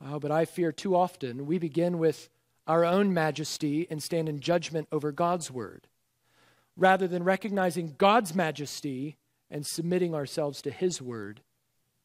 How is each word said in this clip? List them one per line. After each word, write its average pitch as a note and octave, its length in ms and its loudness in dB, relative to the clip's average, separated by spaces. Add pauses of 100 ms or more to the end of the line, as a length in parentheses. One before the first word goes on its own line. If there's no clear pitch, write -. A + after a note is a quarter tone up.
Oh, C#3+ 160 -6
but D3 100 -2
I D#3+ 140 4
fear E3+ 260 0
too F#3 240 0
often C#3+ 520 0
we F3 120 2
begin E3+ 400 0
with D#3+ 300 0 (400)
our E3+ 160 4
own F#3+ 280 4
majesty D#3 800 -2
and D3+ 120 -6
stand E3 260 -2
in D3 100 -4
judgment D#3+ 540 -2
over D3+ 180 -2
God's E3+ 400 -2
word, A#2 380 -10 (880)
rather F#3+ 320 6
than F3 160 -4
recognizing F#3 760 0
God's G3 380 4
majesty D3 800 -4 (340)
and D3 160 -8
submitting E3+ 480 0
ourselves C#3+ 480 -4
to C#3+ 80 -6
his F3+ 320 -2
word, A2 380 -10 (640)